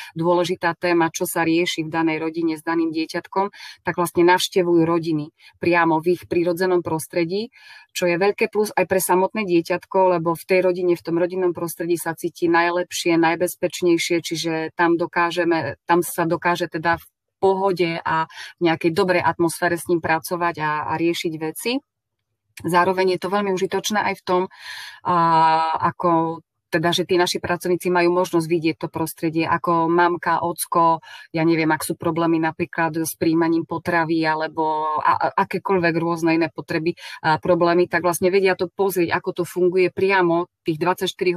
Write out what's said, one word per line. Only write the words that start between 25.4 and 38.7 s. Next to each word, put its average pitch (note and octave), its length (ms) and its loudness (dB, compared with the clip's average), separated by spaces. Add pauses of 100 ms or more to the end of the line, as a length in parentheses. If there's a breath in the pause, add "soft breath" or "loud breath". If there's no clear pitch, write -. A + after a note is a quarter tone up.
ako E3 520 0 (260)
teda, E3+ 260 0
že F3+ 140 -2
tí F#3+ 80 0
naši F3+ 240 0
pracovníci F3 500 -2
majú F3 240 2
možnosť F3 340 0
vidieť D#3+ 300 0
to E3 140 -8
prostredie, D#3+ 560 -2
ako E3+ 420 0
mamka, F3 540 2
ocko, E3 580 0 (320 loud breath)
ja D#3+ 140 0
neviem, D#3+ 260 2
ak D3+ 140 -2
sú D#3+ 80 -4
problémy E3 480 0
napríklad E3 640 -2
s - 80 -8
príjmaním E3 500 0
potravy E3 600 -2
alebo D#3 580 -2 (140)
a, - 160 2
a, - 120 -2 (200)
akékoľvek F3 500 0
rôzne E3 400 0
iné E3 160 0
potreby E3 400 -4 (320 loud breath)
a D#3+ 160 2
problémy, F3 460 2
tak E3+ 180 -2
vlastne F3+ 300 0
vedia F#3+ 240 4
to F3+ 100 -2
pozrieť, F#3 460 0